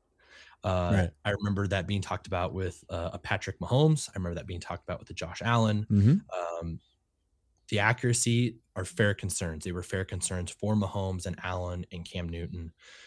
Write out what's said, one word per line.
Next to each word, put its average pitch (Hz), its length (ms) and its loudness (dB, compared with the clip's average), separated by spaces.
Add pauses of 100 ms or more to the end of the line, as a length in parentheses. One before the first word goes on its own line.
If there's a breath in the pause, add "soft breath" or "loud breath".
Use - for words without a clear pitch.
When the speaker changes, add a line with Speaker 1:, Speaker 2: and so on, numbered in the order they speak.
(640 soft breath)
Speaker 1:
Uh, 90 300 2
Speaker 2:
Right. 90 160 4 (140)
Speaker 1:
I 104 60 0
remember 101 380 0
that 92 180 0
being 98 160 0
talked - 240 -6
about 90 260 -2
with, 92 380 -4
uh, 85 240 -4
a 90 40 -8
Patrick - 420 -4
Mahomes. 147 480 4
I - 80 -20
remember 90 200 -2
that - 100 -8
being 90 140 -8
talked - 240 -10
about 87 140 -6
with - 100 -20
the - 60 -12
Josh 85 280 -8
Allen. 107 480 4
Speaker 2:
Mm-hmm. 107 260 8 (500)
Speaker 1:
Um, 82 140 -6 (880)
the 104 100 0
accuracy 120 800 2 (180)
are 92 80 -4
fair 104 300 2
concerns. 85 500 -6
They 90 80 -6
were 87 100 -6
fair 95 220 -4
concerns 90 460 -4
for 107 240 0
Mahomes 95 520 -2
and 87 160 -6
Allen 90 500 -4
and 85 120 -8
Cam 87 240 -6
Newton. 85 440 -8 (340 soft breath)